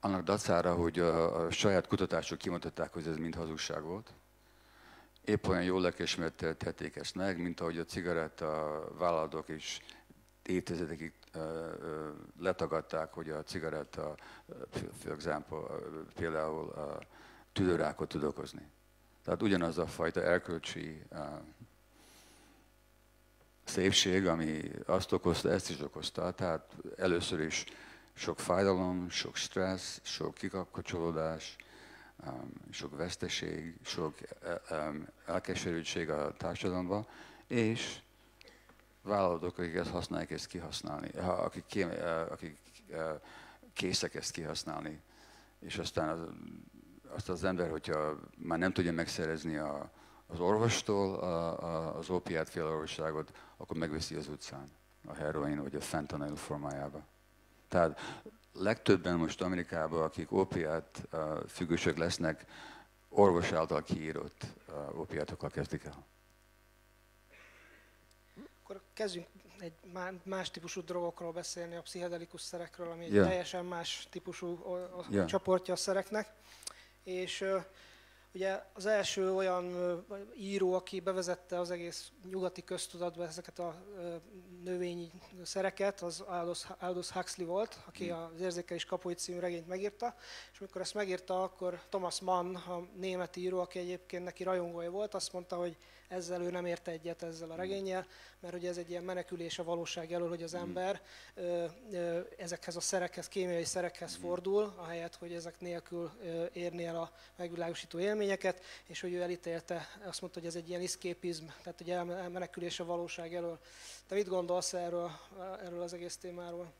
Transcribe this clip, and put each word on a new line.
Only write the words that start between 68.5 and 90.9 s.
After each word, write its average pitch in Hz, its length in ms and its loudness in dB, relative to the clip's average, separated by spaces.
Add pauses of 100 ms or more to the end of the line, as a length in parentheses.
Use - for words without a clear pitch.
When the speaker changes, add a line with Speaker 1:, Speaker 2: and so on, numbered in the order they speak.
Speaker 2:
Akkor 196 180 -12 (120)
kezdjünk 175 340 -2 (320)
egy 165 140 -10 (200)
má-, 185 200 -6 (100)
más 190 280 -4
típusú 170 320 -8
drogokról 175 480 -2
beszélni, 170 440 -6
a 170 60 -6
pszichedelikus 175 600 -6
szerekről, 170 500 -6
ami 170 140 -8
egy - 80 0
Speaker 1:
Ja. 101 120 12
Speaker 2:
teljesen 180 400 0
más 170 440 -4
típusú, 180 380 -8 (160)
o-, 185 100 -4
o-, 180 360 -6
Speaker 1:
Ja. 196 160 6
Speaker 2:
csoportja 185 480 4
a 175 40 0
szereknek. 202 560 0 (720)
És, 185 380 -4
ö, 190 160 2 (760)
ugye 190 300 0 (100)
az 190 120 -6
első 196 480 4
olyan, 180 400 4
ö, 175 240 2 (400)
író, 196 360 4
aki 185 260 0
bevezette 180 600 0
az 175 120 0
egész 170 400 -6 (180)
nyugati 185 340 -2
köztudatba 175 600 -4
ezeket 165 340 -10
a, 170 160 -2 (220)
ö, 175 180 -4 (480)
növényi 175 480 -2 (320)
szereket, 196 580 0
az 170 180 -4
Aldous, 175 460 -2 (140)
Aldous 180 320 -2
Huxley 180 360 -4
volt, 196 380 0
aki 175 240 -4
Speaker 1:
Hmm. 165 120 -2
Speaker 2:
az 165 200 -8
Érzékelés 175 440 -2
kapuit 175 320 -2
című 175 220 -6
regényt 170 280 -2
megírta, 202 480 -2 (360)
és - 80 -20
amikor 190 220 -8
ezt 180 120 -4